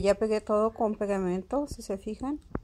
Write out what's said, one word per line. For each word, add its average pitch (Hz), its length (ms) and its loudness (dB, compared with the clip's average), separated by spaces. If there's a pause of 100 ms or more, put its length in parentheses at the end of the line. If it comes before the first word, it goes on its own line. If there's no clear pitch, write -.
ya 196 140 6
pegué 214 260 0
todo 220 320 2
con 214 240 0
pegamento, 196 720 0
si - 140 -12
se 196 160 -6
fijan. 254 420 -6 (240)